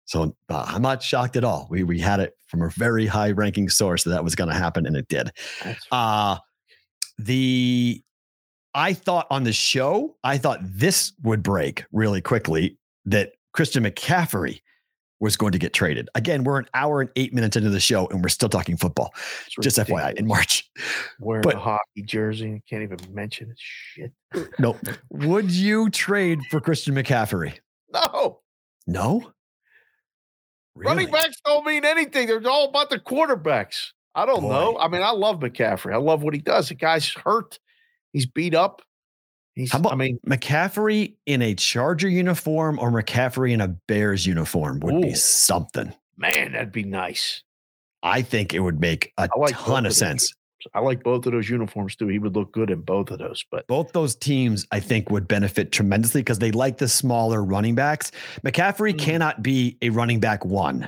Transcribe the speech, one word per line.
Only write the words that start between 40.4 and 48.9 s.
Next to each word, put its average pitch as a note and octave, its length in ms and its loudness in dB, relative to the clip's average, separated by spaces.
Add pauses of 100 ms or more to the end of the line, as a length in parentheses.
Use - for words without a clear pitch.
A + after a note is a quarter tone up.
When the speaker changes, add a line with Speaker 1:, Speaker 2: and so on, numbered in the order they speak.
Speaker 1:
in C3+ 160 2
a A2 100 2
Charger D#3 560 0
uniform D#3+ 680 0
or A#2+ 120 0
McCaffrey B2 600 0
in A2+ 100 2
a F#2+ 60 0
Bears G2 580 0
uniform D#2 540 0
would A#2+ 220 0
be D3 100 0
Speaker 2:
Ooh. E2+ 40 -4
Speaker 1:
something. - 800 0 (240)
Speaker 2:
Man, - 360 -2
that'd A2+ 180 -6
be A2 120 -6
nice. F#2+ 600 -6 (580)
Speaker 1:
I G#2+ 220 2
think G#2+ 320 -2
it E2+ 60 2
would F2 180 0
make E2 400 -2